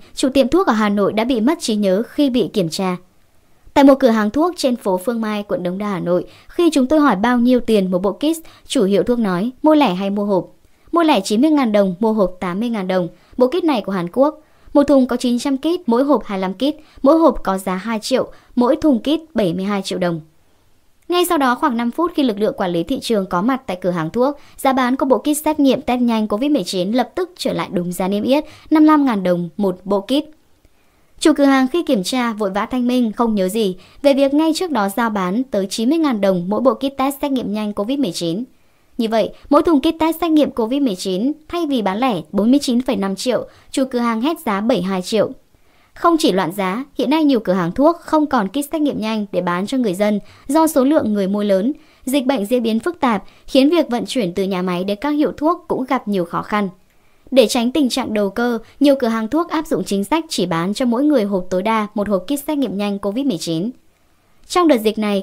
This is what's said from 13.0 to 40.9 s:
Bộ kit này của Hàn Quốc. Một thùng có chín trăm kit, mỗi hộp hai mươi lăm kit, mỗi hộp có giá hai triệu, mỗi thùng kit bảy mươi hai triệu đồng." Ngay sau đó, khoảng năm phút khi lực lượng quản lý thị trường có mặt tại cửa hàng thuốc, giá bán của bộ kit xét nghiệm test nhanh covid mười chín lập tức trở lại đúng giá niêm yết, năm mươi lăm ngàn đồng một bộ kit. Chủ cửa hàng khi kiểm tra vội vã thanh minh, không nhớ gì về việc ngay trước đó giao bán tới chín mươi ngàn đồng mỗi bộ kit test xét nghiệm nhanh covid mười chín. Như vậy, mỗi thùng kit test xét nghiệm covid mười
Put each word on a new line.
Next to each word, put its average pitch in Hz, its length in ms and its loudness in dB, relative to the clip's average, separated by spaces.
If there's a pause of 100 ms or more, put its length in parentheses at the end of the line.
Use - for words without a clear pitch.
Bộ 247 100 4
kit 359 180 -2
này 269 160 2
của 196 120 -8
Hàn 175 200 -2
Quốc. 294 280 0 (340)
Một 285 80 6
thùng 277 240 4
có 240 100 -4
chín 240 220 0
trăm 269 180 -2
kit, 339 300 -2
mỗi 233 180 2
hộp 269 200 2
hai 196 140 -6
mươi 190 40 -4
lăm 190 120 -4
kit, 294 260 -4 (220)
mỗi 302 160 4
hộp 302 240 2
có 190 160 -2
giá 190 160 -4
hai 214 260 -6
triệu, - 320 -2 (240)
mỗi 247 200 2
thùng 302 220 2
kit 311 360 -4
bảy 180 200 0
mươi 190 100 -6
hai 202 180 -2
triệu 190 160 -8
đồng." 170 220 -2 (880)
Ngay 349 160 2
sau 349 140 0
đó, 247 160 2
khoảng 262 220 -2
năm 240 140 -2
phút 330 240 -2
khi 302 80 0
lực 214 160 0
lượng 202 180 0
quản 185 140 -2
lý 170 120 -2
thị 269 180 -4
trường 202 260 -2
có 180 160 -2
mặt 247 240 -2
tại 180 140 -8
cửa 180 100 -2
hàng 165 200 -4
thuốc, 262 260 0 (200)
giá 269 160 0
bán 254 240 0
của 302 100 0
bộ 247 120 4
kit 294 260 -2
xét 311 160 0
nghiệm 262 220 4
test 247 180 -2
nhanh 226 280 0
covid 240 220 -2
mười 240 140 0
chín 185 280 -4
lập 240 220 0
tức 349 220 -4
trở - 160 -4
lại 170 200 -4
đúng 175 200 -4
giá 185 160 -4
niêm 208 160 -2
yết, 285 200 2 (260)
năm 311 120 6
mươi 311 40 8
lăm 302 180 6
ngàn 214 180 0
đồng 175 340 0
một 185 280 -2
bộ 196 160 0
kit. 269 240 -2 (960)
Chủ 311 180 4
cửa 285 80 4
hàng 269 240 4
khi 339 140 -2
kiểm 247 200 0
tra 233 300 -2
vội 208 180 -4
vã 202 160 -4
thanh 254 200 -2
minh, 247 260 0
không 226 220 0
nhớ 185 140 2
gì 196 280 0 (260)
về 277 120 4
việc 277 200 2
ngay 320 200 4
trước 349 160 -4
đó 208 180 0
giao 233 220 -2
bán 202 320 -2
tới 202 280 -2
chín 226 180 -2
mươi 330 100 2
ngàn 262 220 0
đồng 190 280 2
mỗi 208 120 -2
bộ 240 140 4
kit 277 240 -4
test 277 240 -2
xét 285 100 -2
nghiệm 214 200 -2
nhanh 214 200 -4
covid 214 260 -4
mười 202 140 -2
chín. 170 320 -4 (540)
Như 226 100 -2
vậy, 214 220 0 (200)
mỗi 294 120 4
thùng 311 180 2
kit 320 200 -2
test 320 200 -2
xét 339 100 -2
nghiệm 302 200 4
covid 247 320 -2
mười 208 140 -2